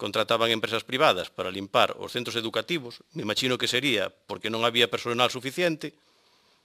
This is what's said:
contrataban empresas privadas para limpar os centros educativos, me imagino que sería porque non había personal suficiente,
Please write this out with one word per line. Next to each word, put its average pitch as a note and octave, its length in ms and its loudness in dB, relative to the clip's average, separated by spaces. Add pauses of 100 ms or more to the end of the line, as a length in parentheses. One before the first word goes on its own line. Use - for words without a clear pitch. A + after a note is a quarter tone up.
contrataban A2 480 2
empresas A2 320 0
privadas B2 480 2
para F#2 240 -6
limpar G2+ 480 2
os G2 160 -10
centros A#2 240 -4
educativos, A#2 720 -6
me D#3+ 80 -8
imagino B2 400 0
que A2+ 80 0
sería A#2 400 2
porque - 400 -10
non A2+ 160 0
había A#2 240 4
personal A#2+ 400 0
suficiente, C#3 640 -2 (720)